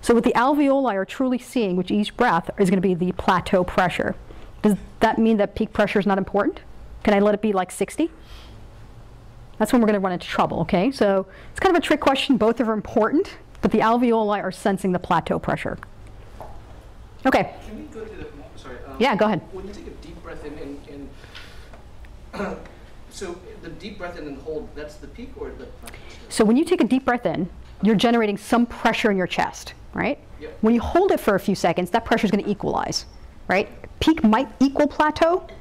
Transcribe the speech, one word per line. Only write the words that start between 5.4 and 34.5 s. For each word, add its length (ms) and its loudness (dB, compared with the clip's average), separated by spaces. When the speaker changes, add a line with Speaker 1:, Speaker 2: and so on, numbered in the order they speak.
Speaker 1:
peak 180 -2
pressure 260 2
is 80 2
not 120 4
important? 420 0
Can 120 4
I 40 6
let 160 4
it 80 -4
be, 100 2
like, 180 0
sixty? 400 -2
That's 140 0
when 100 6
we're 40 6
gonna 140 4
run 120 0
into 140 -6
trouble, 340 0
okay? 300 2
So 360 2
it's 100 -10
kind 160 4
of 60 4
a 20 -4
trick 160 2
question. 360 2
Both 240 2
are 120 0
important, 640 0
but 120 2
the 80 4
alveoli 640 2
are 100 -4
sensing 400 0
the 60 0
plateau 400 0
pressure. 380 -4
Okay. 260 2
Speaker 2:
Can 100 -14
we 80 -14
go 200 -14
to 120 -16
the, 100 -12
sorry, 200 -16
um, 120 -14
Speaker 1:
Yeah, 180 2
go 100 2
ahead. 140 0
Speaker 2:
when 140 -12
you 80 -14
take 120 -16
a 40 -16
deep 320 -18
breath 220 -14
in, 140 -14
in, 500 -14
in, 240 -8
<clears throat> 300 -20
so 280 -12
the 60 -14
deep 300 -14
breath 200 -12
in 80 -12
and 120 -12
hold, 360 -8
that's 200 -12
the 140 -18
peak 280 -14
or 140 -10
the 160 -14
plateau? 300 -18
Speaker 1:
So 160 2
when 120 4
you 80 4
take 160 2
a 40 6
deep 200 2
breath 220 -2
in, 220 -2
you're 140 6
generating 420 2
some 280 2
pressure 440 0
in 60 2
your 100 0
chest, 480 -4
right? 240 -2
Speaker 2:
Yep. 200 -14
Speaker 1:
When 140 4
you 60 2
hold 320 4
it 80 2
for 140 2
a 60 2
few 140 0
seconds, 360 0
that 140 0
pressure 220 2
is 40 2
gonna 160 0
equalize, 580 -2
right? 200 2
Peak 240 2
might 240 4